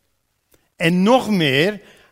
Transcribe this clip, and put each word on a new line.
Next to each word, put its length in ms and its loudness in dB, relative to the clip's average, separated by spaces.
En 260 0
nog 280 0
meer, 500 0